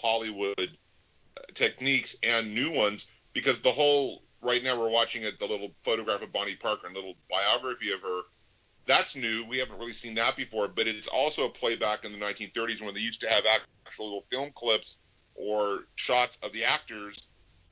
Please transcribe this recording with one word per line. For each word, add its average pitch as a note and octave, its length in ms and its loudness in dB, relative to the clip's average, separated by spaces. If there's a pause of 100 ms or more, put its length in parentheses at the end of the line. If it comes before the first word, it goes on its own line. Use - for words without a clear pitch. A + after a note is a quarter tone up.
Hollywood, A2 560 0 (800)
uh, - 40 -14 (120)
techniques B2+ 680 0
and A2+ 320 2
new C#3 160 0
ones, G#2 340 2 (280)
because B2 280 0
the B2+ 100 4
whole, C#3 520 4 (180)
right B2 220 2
now B2+ 160 0
we're A2+ 100 2
watching A2+ 340 2
it, G#2 160 -6
the G#2 60 -4
little G2+ 260 -4 (120)
photograph G#2+ 400 0
of F#2+ 100 -14
Bonnie G2+ 220 -2
Parker G#2+ 320 -2
and F2+ 80 -10
little F#2+ 180 -8 (160)
biography A2 600 0
of F#2 100 -4
her, F#2 200 -4 (640)
that's D3+ 280 4
new. A#2 320 -2
We B2 100 -6
haven't B2+ 200 -4
really A#2 160 -8
seen A2+ 220 -10
that A#2 200 2
before, A2 340 -2
but A2 180 0
it's A2 220 -4
also C#3+ 360 2
a A#2 40 0
playback A2+ 560 0
in G#2 80 -8
the G#2 40 -10
nineteen G#2 380 -4
thirties A2+ 260 -2
when G#2 140 -6
they G#2 60 -4
used A2+ 200 -4
to A2+ 80 -2
have G#2+ 140 6 (420)
actual - 200 -10
little G2+ 260 -6
film C3+ 240 -4
clips A2 420 0 (380)
or G2+ 460 0 (140)
shots B2 460 2
of G#2 120 -8
the A2 100 -4
actors, G#2+ 640 -4 (440)